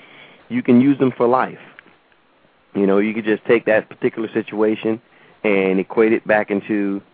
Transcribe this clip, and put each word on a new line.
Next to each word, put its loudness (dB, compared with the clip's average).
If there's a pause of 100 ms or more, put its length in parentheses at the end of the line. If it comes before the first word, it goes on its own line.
(480)
You -6
can 4
use 2
them 0
for 0
life. -2 (1120)
You 0
know, 2
you 0
could -6
just -2
take 2
that 0
particular -6
situation -4 (420)
and 0
equate 2
it -2
back 0
into, -4 (140)